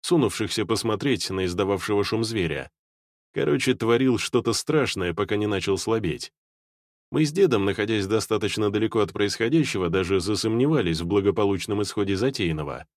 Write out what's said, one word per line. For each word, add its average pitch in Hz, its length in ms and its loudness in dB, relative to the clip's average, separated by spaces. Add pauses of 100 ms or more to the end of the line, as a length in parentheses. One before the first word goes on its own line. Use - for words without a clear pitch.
сунувшихся 110 640 0
посмотреть 110 640 -2
на 95 160 -2
издававшего 98 580 0
шум 110 200 -2
зверя. 85 460 -4 (600)
Короче, 135 420 0
творил 117 440 2
что-то 113 340 0
страшное, 110 640 -2
пока 101 220 -2
не 104 100 0
начал 98 320 0
слабеть. 85 540 -4 (800)
Мы 151 140 2
с 147 80 -4
дедом, 147 320 4
находясь 104 420 0
достаточно 104 640 0
далеко 107 300 0
от 98 120 0
происходящего, 113 760 0
даже 92 320 2
засомневались 107 800 0
в 85 60 -4
благополучном 101 760 0
исходе 98 340 -2
затеянного. 80 720 -2 (100)